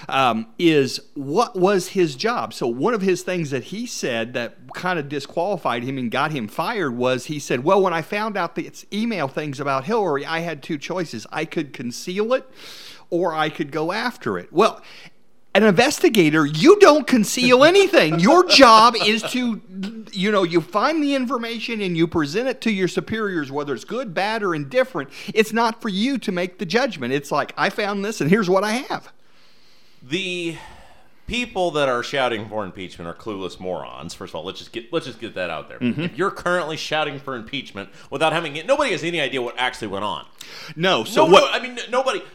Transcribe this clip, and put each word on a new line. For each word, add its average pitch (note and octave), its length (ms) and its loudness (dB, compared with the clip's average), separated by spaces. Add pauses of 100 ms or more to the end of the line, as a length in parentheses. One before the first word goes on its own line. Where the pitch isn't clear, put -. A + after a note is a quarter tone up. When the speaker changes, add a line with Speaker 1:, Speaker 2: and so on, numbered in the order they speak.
Speaker 1:
um, A#2 400 2 (120)
is D#3 400 4 (160)
what D3+ 400 -2
was F#3 340 2
his E3+ 260 0
job? E3+ 380 -4
So C#3 140 -4
one C#3 260 0
of G#3 80 -2
his F#3 220 0
things F3 280 -4
that B2+ 140 -4
he A3 200 -10
said A#2+ 480 -6
that A#2 220 -8 (200)
kinda F3 280 -4
disqualified C#3+ 800 -4
him C3+ 160 -6
and A#2+ 100 -4
got C3+ 220 0
him A#2+ 160 -4
fired E3+ 480 -4
was B2 300 0
he D3+ 120 -8
said, C#3 260 -4
"Well, G3 180 4
when F#3 120 2
I E3 100 -2
found G#3 340 -6
out E3+ 180 -4
the - 160 -8 (200)
email G#3 360 -2
things D3 320 -8
about C3+ 260 -2
Hillary, E3+ 400 0
I D#3+ 140 -4
had E3 220 -6
two D#3+ 160 -6
choices. D#3+ 540 -8
I D#3 140 -6
could D3+ 280 -6
conceal F#3 600 -6
it C4+ 140 -2 (640)
or E3+ 240 0
I D#3 160 0
could D3+ 220 -8
go D#3+ 200 -4
after G#3+ 460 -4
it." - 140 -12
Well, D#3+ 300 2 (720)
an G3+ 60 6
investigator, G3+ 840 4
you A3+ 320 6
don't D4+ 260 8
conceal B3 580 4
anything. D4+ 560 6
Your D#4 280 8
job A#3 480 10 (100)
is G#3+ 160 2 (120)
to, A#3+ 280 -2 (500)
you G3+ 200 -2
know, G3 100 2
you E3+ 200 2
find D4 420 0
the C#4 100 0
information A#3 680 -4
and F#3 160 -2
you E3 120 2
present E3+ 400 -2
it B3+ 140 -4
to A3+ 100 0
your F#3 160 0
superiors, F#3+ 640 -4
whether C#3 240 -4
it's A2 80 -8
good, A3 320 -8
bad, G#3 260 -2
or F3+ 140 -2
indifferent. E3+ 560 -2 (200)
It's G#3+ 220 0
not A3+ 260 0
for A#3 100 -6
you A3+ 280 -2
to - 140 -4
make F#3 260 -4
the G#3 80 -8
judgment. E3 480 -2
It's C#3+ 180 -4
like, C#3 240 -2
"I D#3 140 2
found G3+ 340 -4
this G#3+ 160 -6
and D3+ 120 0
here's G3 180 4
what F#3+ 140 4
I G#3+ 80 -2
have." - 420 -8 (880)
Speaker 2:
The F3 560 -6 (720)
people A#3 420 -4
that D3 180 0
are A#2+ 140 0
shouting A#2 480 -4
for G#2+ 160 -6
impeachment F2 420 -12
are E2+ 60 -10
clueless F#2+ 460 -10
morons. D2+ 560 -10
First F#2 160 -14
of F2 60 -10
all, D#2 80 -10
let's F#2 120 -10
just - 140 -18
get, A2+ 200 -12
let's D#3+ 140 -4
just A#2 140 -14
get A2+ 160 -12
that F2+ 160 -6
out D2+ 180 -10
there. A#1+ 80 -16
Speaker 1:
Mm-hmm. B2 240 -2
Speaker 2:
If E3+ 160 -6
you're F#3+ 140 -2
currently E3 460 -4
shouting D3+ 420 -4
for C3+ 160 -10
impeachment A2+ 540 -10 (200)
without D3+ 240 0
having D#3+ 220 -4
it, D#3+ 100 -12
nobody C#4 240 2
has D#3 140 -4
any E3+ 180 -2
idea C3 180 -2
what A#2+ 200 -4
actually A#2+ 300 -4
went F#2+ 140 -6
on. E2+ 220 -6 (500)
Speaker 1:
No, E3 280 2
so C#4 240 4
Speaker 2:
No, E4+ 60 6
Speaker 1:
what - 80 10
Speaker 2:
no, A#3 100 2
I A#3 100 -2
mean, B3 160 -10
n-, G3 140 -10
nobody, B3+ 320 0 (100)